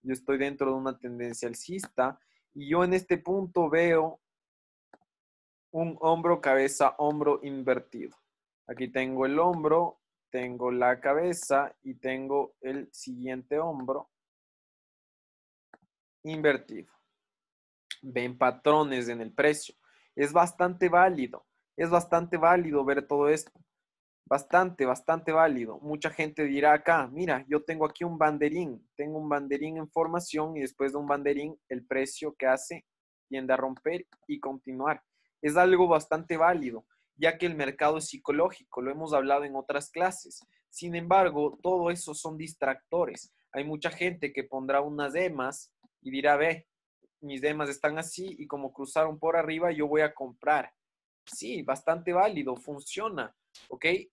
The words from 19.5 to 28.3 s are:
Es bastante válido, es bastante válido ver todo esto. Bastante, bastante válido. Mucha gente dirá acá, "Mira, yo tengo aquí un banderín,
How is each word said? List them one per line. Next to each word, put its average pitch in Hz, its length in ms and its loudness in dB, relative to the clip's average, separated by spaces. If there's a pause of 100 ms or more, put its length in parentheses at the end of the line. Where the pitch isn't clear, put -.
Es 143 160 0
bastante 180 560 2
válido, 170 580 4 (320)
es 165 120 -2
bastante 170 480 2
válido 160 460 4
ver 139 240 0
todo 147 220 4
esto. 156 220 0 (760)
Bastante, 175 600 2
bastante 160 460 0
válido. 147 480 2
Mucha 151 300 -6
gente 156 340 -4
dirá 143 300 4
acá, 151 340 2
"Mira, 139 420 -4
yo 151 140 0
tengo 160 220 -2
aquí 151 180 -6
un 170 140 -6
banderín, 151 800 0